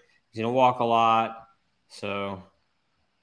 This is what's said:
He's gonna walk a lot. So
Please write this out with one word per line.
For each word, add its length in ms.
He's 120
gonna 100
walk 280
a 40
lot. 640
So 540